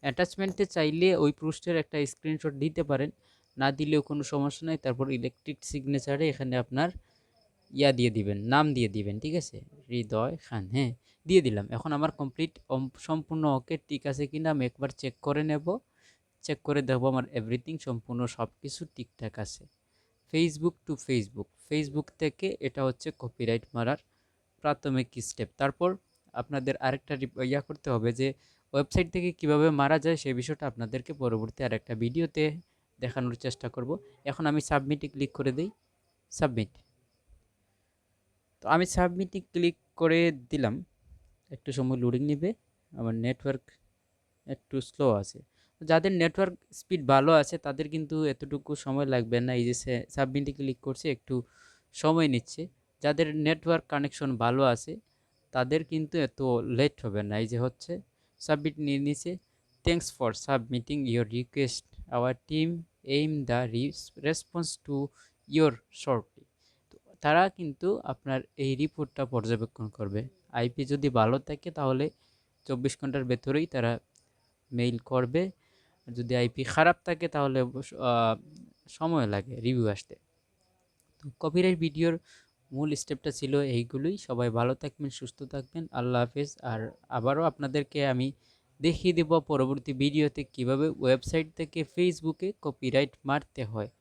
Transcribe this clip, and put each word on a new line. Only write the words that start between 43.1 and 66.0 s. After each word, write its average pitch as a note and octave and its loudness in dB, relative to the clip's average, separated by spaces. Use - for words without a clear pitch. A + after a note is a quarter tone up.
নেটওয়ার্ক C3 -2
একটু - -10
স্লো - 0
আছে। - -10
যাদের E3 4
নেটওয়ার্ক F3+ 2
স্পিড F3 -2
ভালো C#3 8
আছে D3 0
তাদের D3 -4
কিন্তু D#3+ -4
এতটুকু C#3+ -8
সময় C#3 0
লাগবে A#2+ 2
না। B2+ 0
এই A#2+ 4
যে A#2+ 0
সে-, B2 -2
সাবমিটে C#3 0
ক্লিক C3+ -4
করছে, C3 -6
একটু - -6
সময় D#3+ 4
নিচ্ছে। - -2
যাদের D3 4
নেটওয়ার্ক D#3+ 2
কানেকশন C#3+ -2
ভালো B2 4
আছে C3+ -6
তাদের C3 0
কিন্তু D#3 -2
এত C#3+ 0
লেট B2+ 0
হবে G#2 -2
না। G#2 -2
এই A2+ 0
যে A#2 -2
হচ্ছে C3 -4
সাবমিট D3+ -2
নিয়ে C#3+ 0
নিছে, D3 -2
"Thanks E3+ 2
for - -2
submitting B2+ -2
your A#2+ 2
request, B2 -4
our B2 0
team D#3 0
aim D3 0
the A#2+ 0
re-, - -4
response D#3+ -4
to C#3+ -4
your D3+ 6